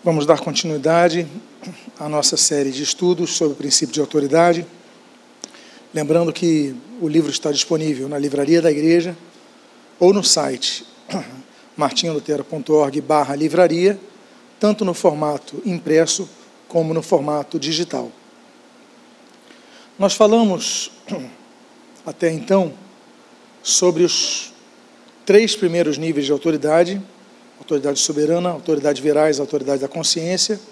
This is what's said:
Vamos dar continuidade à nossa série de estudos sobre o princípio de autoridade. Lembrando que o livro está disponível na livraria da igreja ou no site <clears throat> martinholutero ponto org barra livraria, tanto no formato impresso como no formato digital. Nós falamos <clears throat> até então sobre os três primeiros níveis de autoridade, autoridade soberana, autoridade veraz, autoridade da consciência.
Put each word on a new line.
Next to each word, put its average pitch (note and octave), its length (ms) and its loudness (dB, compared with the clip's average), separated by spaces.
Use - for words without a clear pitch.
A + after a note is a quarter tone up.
Vamos D#3 220 0
dar D3+ 140 6
continuidade E3 840 0
à D3+ 100 -8
nossa D3+ 260 0
série C#3+ 360 0
de C#3 120 -8
estudos F3 540 -2
sobre D3+ 160 0
o - 20 -6
princípio C#3 380 -2
de D3+ 80 -2
autoridade. E3 640 2
Lembrando D#3 400 0
que D3+ 420 0
o E3+ 80 -4
livro D3+ 240 2
está D3 200 -4
disponível C#3+ 580 -4
na D3 80 -6
livraria C#3+ 440 0
da D#3+ 100 4
igreja E3 440 2
ou F#3 140 6
no G3+ 100 2
site - 640 -2
<clears throat> F3 140 -6
martinholutero D3 640 -2
ponto D#3 300 -4
org D3 280 2
barra D3+ 340 0
livraria, E3+ 640 2
tanto G#3+ 240 2
no F3+ 100 0
formato D3+ 720 -2
impresso E3 640 0
como D#3+ 260 -2
no D#3+ 80 -2
formato D3+ 580 -2
digital. D3 520 -6
Nós G3 180 0
falamos G#3+ 760 2
<clears throat> - 960 -16
até D#3+ 260 -2
então E3 420 0
sobre F3+ 420 2
os - 480 -2
três G#3 300 4
primeiros E3 420 0
níveis D3 280 -2
de C#3+ 60 -2
autoridade, D#3+ 680 0
autoridade C#3+ 400 -2
soberana, E3 500 0
autoridade D3 520 -2
veraz, D3+ 380 2
autoridade C#3 420 -2
da C#3 60 -4
consciência. F3 720 -4